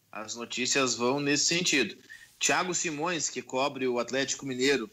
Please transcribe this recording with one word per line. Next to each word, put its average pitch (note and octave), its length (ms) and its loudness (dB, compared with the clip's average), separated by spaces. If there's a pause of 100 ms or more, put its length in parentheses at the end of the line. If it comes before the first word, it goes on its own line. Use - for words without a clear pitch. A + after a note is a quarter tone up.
(120)
As A2 240 -10
notícias B2 600 0
vão B2 240 2
nesse C#3+ 260 2
sentido. E3 520 2 (420)
Thiago F3 340 2
Simões, D#3+ 560 -2
que B2+ 120 -6
cobre C3 460 -2
o A#2+ 120 2
Atlético C3 460 -2
Mineiro B2+ 480 2